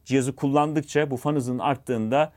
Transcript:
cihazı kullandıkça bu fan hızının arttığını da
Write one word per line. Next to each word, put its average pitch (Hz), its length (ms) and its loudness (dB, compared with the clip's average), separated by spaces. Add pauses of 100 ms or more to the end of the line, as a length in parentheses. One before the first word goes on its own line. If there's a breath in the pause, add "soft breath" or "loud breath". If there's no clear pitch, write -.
cihazı 131 320 0
kullandıkça 147 720 0
bu 131 60 -4
fan 147 180 -2
hızının 127 240 -2
arttığını 117 520 -2
da 151 260 2